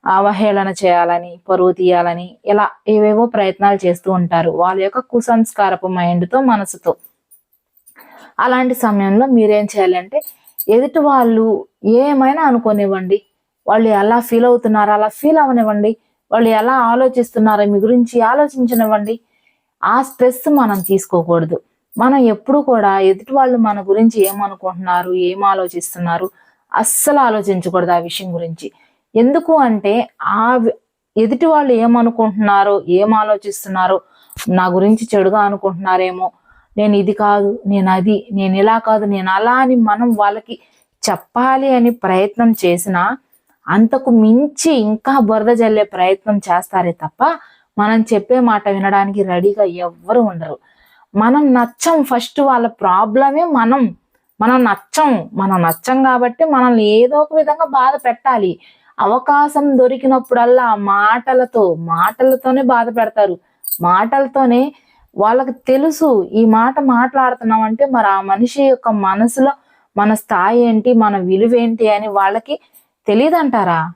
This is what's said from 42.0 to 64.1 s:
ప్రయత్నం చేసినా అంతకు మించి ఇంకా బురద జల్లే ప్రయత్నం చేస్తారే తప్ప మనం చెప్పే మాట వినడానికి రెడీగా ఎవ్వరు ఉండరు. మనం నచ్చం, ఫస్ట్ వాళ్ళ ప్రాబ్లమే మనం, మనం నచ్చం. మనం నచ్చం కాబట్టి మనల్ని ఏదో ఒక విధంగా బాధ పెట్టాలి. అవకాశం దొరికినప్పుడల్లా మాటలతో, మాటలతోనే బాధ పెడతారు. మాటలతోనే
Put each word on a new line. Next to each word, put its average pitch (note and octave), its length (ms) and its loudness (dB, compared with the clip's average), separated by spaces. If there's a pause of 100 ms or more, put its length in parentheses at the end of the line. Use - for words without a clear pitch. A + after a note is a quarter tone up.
ప్రయత్నం A3+ 460 0 (120)
చేసినా F3 400 0 (640)
అంతకు A3+ 440 0 (140)
మించి D4 460 2 (180)
ఇంకా A3 240 -4 (160)
బురద A3 220 0 (100)
జల్లే G#3+ 240 2 (120)
ప్రయత్నం F#3+ 400 0 (100)
చేస్తారే F3+ 460 -2 (100)
తప్ప D#3+ 200 -6 (540)
మనం A3 240 2 (100)
చెప్పే A3 280 0 (120)
మాట G#3 140 -2 (120)
వినడానికి G3 460 -2
రెడీగా F#3+ 420 0 (220)
ఎవ్వరు F3 340 -4 (100)
ఉండరు. E3 260 -12 (580)
మనం A#3+ 280 2 (120)
నచ్చం, B3 420 -2 (140)
ఫస్ట్ A#3+ 300 -4
వాళ్ళ B3+ 260 2 (160)
ప్రాబ్లమే A3 600 0 (160)
మనం, A#3+ 240 0 (580)
మనం B3 180 2 (100)
నచ్చం. C#4+ 420 -2 (300)
మనం F#3+ 220 0
నచ్చం E3+ 420 -2
కాబట్టి B3 400 0 (100)
మనల్ని B3 320 2 (120)
ఏదో B3+ 240 2
ఒక D4+ 180 -4
విధంగా D4+ 260 0 (120)
బాధ C4 140 2 (140)
పెట్టాలి. A#3 460 -2 (460)
అవకాశం C#4+ 680 0 (160)
దొరికినప్పుడల్లా B3+ 840 2 (260)
మాటలతో, A#3+ 720 0 (260)
మాటలతోనే B3+ 720 0 (100)
బాధ A#3 140 2 (120)
పెడతారు. G#3 380 0 (500)
మాటలతోనే B3 760 0 (540)